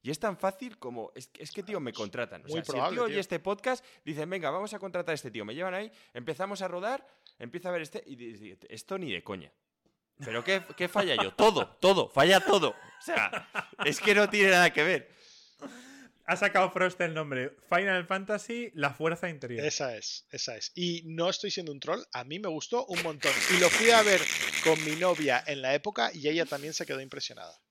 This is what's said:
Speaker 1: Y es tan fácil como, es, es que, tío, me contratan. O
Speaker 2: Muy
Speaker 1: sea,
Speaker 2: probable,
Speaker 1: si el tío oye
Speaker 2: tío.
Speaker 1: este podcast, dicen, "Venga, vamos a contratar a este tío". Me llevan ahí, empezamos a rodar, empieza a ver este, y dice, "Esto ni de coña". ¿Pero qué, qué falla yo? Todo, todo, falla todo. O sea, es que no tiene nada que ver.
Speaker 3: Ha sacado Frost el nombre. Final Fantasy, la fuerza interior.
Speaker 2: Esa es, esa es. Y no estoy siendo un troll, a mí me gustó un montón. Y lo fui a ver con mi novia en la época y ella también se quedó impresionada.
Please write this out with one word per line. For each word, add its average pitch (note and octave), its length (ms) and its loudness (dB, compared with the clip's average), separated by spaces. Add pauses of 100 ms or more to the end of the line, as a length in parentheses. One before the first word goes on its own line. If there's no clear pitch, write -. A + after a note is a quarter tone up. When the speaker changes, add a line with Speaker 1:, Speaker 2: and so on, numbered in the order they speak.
Speaker 1:
Y E3+ 80 -8
es D3+ 100 -4
tan G3+ 200 -2
fácil G3 400 -4
como, A#2+ 340 -10
es, - 240 -18
es D3 140 -14
que, G#3 100 -10
tío, G3 180 -6
me B2 140 -6
contratan. G#2+ 480 -8
O - 40 -20
Speaker 2:
Muy C#3+ 80 -8
Speaker 1:
sea, E3 100 -4
Speaker 2:
probable, C3+ 240 -2
Speaker 1:
si F#3+ 60 -2
el - 20 -6
tío B3 80 -2
oye G#3+ 100 -4
Speaker 2:
tío. G3 80 -2
Speaker 1:
este F3+ 180 -6
podcast, G3+ 460 -4 (180)
dicen, D3+ 240 -6
"Venga, F3 220 -4
vamos G3 240 -4
a G3+ 60 -12
contratar F3+ 320 -6
a D#3 40 0
este C#3 140 -10
tío". G#2+ 160 -8
Me G#2+ 80 -8
llevan F3+ 220 -4
ahí, G#3+ 160 -8 (220)
empezamos F#3 500 -6
a F#3 40 -4
rodar, F#3+ 380 -6 (320)
empieza E3 320 -10
a F3+ 40 -2
ver E3+ 100 -2
este, - 240 -12
y C#3 80 -14
dice, G#2+ 420 -16 (120)
"Esto F#3+ 280 -10
ni E3+ 140 -6
de F2 120 -4
coña". F2+ 280 -10 (720)
¿Pero A#2 200 -4
qué, F#3+ 200 0 (120)
qué F3 120 -2
falla F3+ 340 2
yo? F#2+ 120 -2
Todo, G3+ 340 6 (120)
todo, F3 300 6
falla F3 300 8
todo. F#3+ 300 4
O - 320 -12
sea, A3+ 460 -2 (380)
es D3 160 0
que G3+ 140 6
no G#3 140 8
tiene G3+ 220 6
nada F3 220 8
que D3+ 100 2
ver. E3+ 280 0 (1120)
Speaker 3:
Ha E3+ 100 0
sacado G3 360 4
Frost F3+ 300 0
el E3 120 0
nombre. C#3+ 380 -4 (180)
Final F#3 360 2
Fantasy, G#3 680 -4
la C#3+ 200 0
fuerza E3 360 -2
interior. C3 360 -8
Speaker 2:
Esa C#3 300 -4
es, - 360 -12
esa B2 260 -8
es. - 180 -10
Y F3 300 -4
no E3 240 -2
estoy G3 220 -6
siendo E3+ 200 -8
un C#3 80 -12
troll, D3+ 220 -4 (100)
a B2 140 -8
mí D3 140 -10
me G#3 100 -6
gustó G3 380 -4
un E3+ 140 -4
montón. D#3 300 -2 (240)
Y F3+ 60 4
lo F3+ 80 6
fui A3 220 6
a A3+ 100 8
ver G3+ 180 6 (440)
con D#3 200 4
mi D#3 140 -2
novia E3 500 2
en C#3+ 140 -6
la C3 120 2
época G#3 400 -2
y D3 140 -6
ella D#3+ 180 0
también D3 280 -8
se - 120 -6
quedó C3+ 140 -6
impresionada. C3 580 -12 (140)